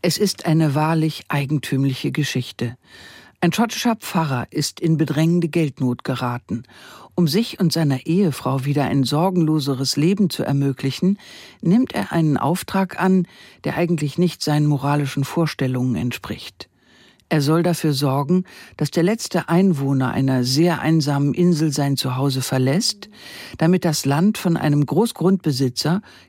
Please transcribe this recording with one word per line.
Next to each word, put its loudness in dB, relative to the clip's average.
Es -2
ist -2
eine 2
wahrlich 0
eigentümliche -2
Geschichte. -4
Ein 2
schottischer 0
Pfarrer -4
ist -6
in 2
bedrängende 2
Geldnot -2
geraten. -6
Um 2
sich -2
und 2
seiner 0
Ehefrau 0
wieder 0
ein 2
sorgenloseres 0
Leben 2
zu -6
ermöglichen, 0
nimmt 2
er -4
einen 2
Auftrag -2
an, 4
der -2
eigentlich 0
nicht 0
seinen 2
moralischen 0
Vorstellungen -2
entspricht. -8
Er 2
soll 2
dafür 0
sorgen, 0
dass -2
der 0
letzte -2
Einwohner 2
einer 0
sehr 2
einsamen 2
Insel 2
sein 0
Zuhause -2
verlässt, 0
damit 4
das 0
Land 2
von 0
einem 2
Großgrundbesitzer 0